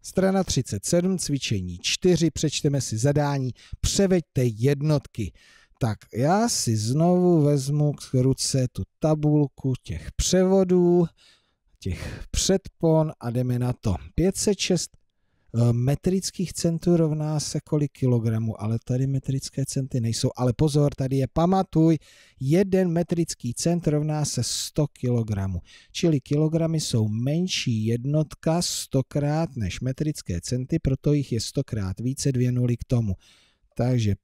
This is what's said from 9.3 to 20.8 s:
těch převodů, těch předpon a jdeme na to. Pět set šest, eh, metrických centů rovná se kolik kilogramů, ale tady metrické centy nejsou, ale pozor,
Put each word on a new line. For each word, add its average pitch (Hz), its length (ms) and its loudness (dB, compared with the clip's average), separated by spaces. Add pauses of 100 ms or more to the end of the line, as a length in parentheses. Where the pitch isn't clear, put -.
těch - 340 -10
převodů, 180 920 4 (720)
těch - 520 -8
předpon 160 920 2
a 120 100 -4
jdeme 123 280 0
na 123 140 0
to. 107 220 -2 (200)
Pět 185 220 0
set 208 220 0
šest, - 320 -2 (680)
eh, 120 140 4
metrických 143 800 -2
centů 170 440 0
rovná 151 440 0
se - 200 -6
kolik 147 320 -2
kilogramů, 113 680 0
ale 110 220 -2
tady 127 220 0
metrické 135 600 -4
centy 131 340 -4
nejsou, 113 360 -2
ale 123 160 0
pozor, 147 420 2